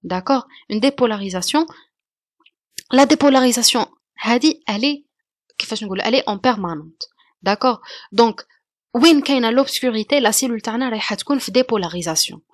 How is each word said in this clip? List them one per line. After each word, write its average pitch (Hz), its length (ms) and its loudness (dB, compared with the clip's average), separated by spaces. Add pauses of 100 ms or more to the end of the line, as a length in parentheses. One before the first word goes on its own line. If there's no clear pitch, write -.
D'accord ? 185 400 -2 (260)
Une 208 100 -4
dépolarisation. 214 840 0 (1300)
La 269 160 6
dépolarisation, 262 800 2 (320)
هذه, 247 340 2 (140)
elle 214 160 -4
est, 294 200 -2 (540)
كيفاش - 260 -6
نقول, 190 180 -6
elle 233 140 0
est - 120 2
en 208 100 -4
permanente. 170 680 -4 (360)
D'accord ? 208 380 0 (300)
Donc, 220 300 2 (520)
وين 285 280 6
كاينة 254 300 0
l'obscurité, 254 680 0
la 226 120 2
cellule 240 300 -2
تاعنا 240 280 -4
رايحة 220 260 -6
تكون 277 240 -4
في - 120 -10
dépolarisation. 175 880 -2 (140)